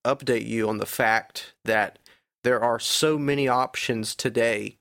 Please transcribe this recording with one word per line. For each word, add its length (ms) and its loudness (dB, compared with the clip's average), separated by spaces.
update 420 -2
you 220 -2
on 100 -2
the 80 -6
fact 680 -2
that 340 0
there 200 2
are 160 2
so 380 0
many 320 0
options 680 0
today 680 -2